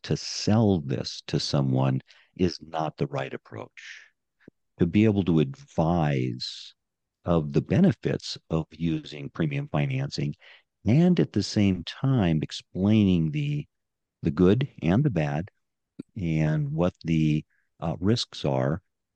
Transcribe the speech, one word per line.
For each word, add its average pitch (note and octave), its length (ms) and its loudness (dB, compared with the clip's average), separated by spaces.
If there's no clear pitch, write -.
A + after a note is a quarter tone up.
to D#2+ 140 -2
sell G2+ 640 0
this - 480 -8
to D2 120 -2
someone C2 640 0
is F2+ 240 0
not D#2 360 -8
the - 100 -2
right C2+ 260 -8
approach. - 680 -16
To F2+ 60 4
be G2+ 200 4
able G2 200 2
to E2 140 4
advise C#2+ 1300 -2
of D#2+ 300 -2
the D2+ 80 2
benefits - 760 0
of D#2+ 220 -2
using D2+ 580 -6
premium C#2+ 420 -4
financing D2 640 -4
and E3 340 4
at D3+ 140 2
the G2+ 80 0
same F#2+ 420 2
time G2 600 0
explaining F#2 880 2
the, D2 340 -4
the D#2 100 -2
good F#2 360 4
and F#2+ 200 4
the D3+ 60 2
bad D#2+ 400 -2
and D#2 560 0
what E2+ 220 0
the, D#2 400 2
uh, D#2+ 200 -4
risks G#2 460 -2
are C#2 360 -2